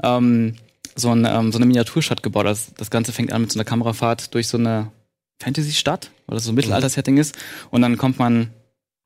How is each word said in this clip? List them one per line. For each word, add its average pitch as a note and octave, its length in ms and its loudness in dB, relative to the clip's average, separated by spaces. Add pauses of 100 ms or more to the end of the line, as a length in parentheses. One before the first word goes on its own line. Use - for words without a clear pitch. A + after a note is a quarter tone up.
ähm, A#2+ 520 2 (420)
so A#2+ 140 0
ein, A#2 160 4
ähm, A2 260 0
so A2+ 60 -2
eine B2 80 4
Miniaturstadt B2 580 2
gebaut. G#2 220 0
Das, G#2 280 -4
das - 160 -12
Ganze A#2 220 -2
fängt - 200 -4
an A#2 100 0
mit G#2+ 100 -2
so G#2+ 60 -4
einer A2 60 0
Kamerafahrt A#2 680 -2
durch A#2+ 140 -2
so - 100 -4
eine A2 320 0 (500)
Fantasy-Stadt, D3+ 680 -4 (160)
weil G#2+ 100 -6
das A2+ 80 -4
so A#2 80 -2
ein - 20 0
Mittelalter-Setting C3 640 2
ist. D3+ 180 0 (340)
Und B2 120 4
dann A#2+ 160 2
kommt C3 200 0
man, A#2 320 2 (560)